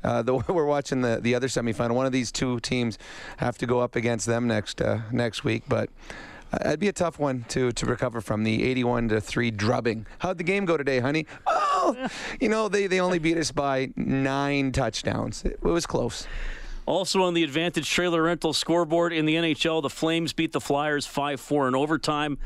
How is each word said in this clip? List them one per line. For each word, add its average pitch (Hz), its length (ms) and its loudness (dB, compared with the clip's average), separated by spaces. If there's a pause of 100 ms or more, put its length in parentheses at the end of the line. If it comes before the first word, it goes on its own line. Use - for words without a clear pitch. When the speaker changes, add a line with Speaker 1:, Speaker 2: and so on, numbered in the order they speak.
Speaker 1:
Uh, 120 200 0
the, 127 120 4
<laughs> 127 140 0
we're 170 160 2
watching 143 380 0
the, 117 180 2
the 120 140 2
other 123 140 0
semifinal. 117 460 0
One 131 120 2
of 131 60 0
these 127 200 0
two 127 280 -2
teams 120 360 -2 (420)
have 120 200 -2
to 131 80 -4
go 123 140 4
up 123 160 0
against 120 300 0
them 117 200 2
next, 110 340 0
uh, 110 200 2 (100)
next 120 320 -2
week, 117 260 0
but, 110 220 0 (600)
uh, - 140 -2
it'd 151 120 2
be 202 80 0
a 190 60 2
tough 170 260 -2
one 131 300 0
to, 127 240 0
to - 140 -2
recover 120 340 -2
from, 107 240 -2
the 110 180 2
eighty-one 120 460 2
to 110 120 2
three 120 300 0
drubbing. 113 560 0 (140)
How'd 180 180 -2
the 175 60 -4
game 196 200 0
go 175 120 2
today, 135 240 2
honey? 147 260 0 (220)
Oh, 269 600 2 (320)
you 233 80 2
know, 220 200 2
they, 202 180 0
they 185 140 2
only 180 180 2
beat 160 180 2
us 156 140 -2
by 135 460 0
nine 135 760 0
touchdowns. 117 760 -2
It, - 100 0
it - 100 -12
was 170 220 2
close. - 420 -4 (580)
Speaker 2:
Also 185 360 2
on 180 100 4
the 170 100 4
Advantage 160 460 0
Trailer 170 360 2
Rental 165 280 0
scoreboard 170 640 2
in 156 100 2
the 156 140 4
N 170 60 2
H 160 200 0
L, 160 160 2
the 139 80 0
Flames 160 460 0
beat 165 180 0
the 135 80 0
Flyers 147 460 0
five 143 340 -4
four 147 260 2
in 127 80 2
overtime. 151 720 0